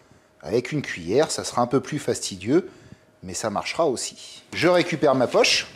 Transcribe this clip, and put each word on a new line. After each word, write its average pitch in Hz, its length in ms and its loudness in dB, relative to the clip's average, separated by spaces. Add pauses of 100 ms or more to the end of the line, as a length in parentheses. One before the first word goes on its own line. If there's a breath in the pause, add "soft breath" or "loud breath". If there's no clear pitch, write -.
(420 loud breath)
avec 113 300 -2
une 147 100 -2
cuillère. 101 480 0
Ça - 140 -6
sera - 180 -2
un 123 60 2
peu 135 140 2
plus 151 180 -6
fastidieux, 113 720 -2 (500 loud breath)
mais 90 140 -10
ça 110 160 -4
marchera 98 340 -2
aussi. - 560 -6 (120)
Je 151 140 2
récupère 160 460 4
ma 127 140 4
poche - 480 2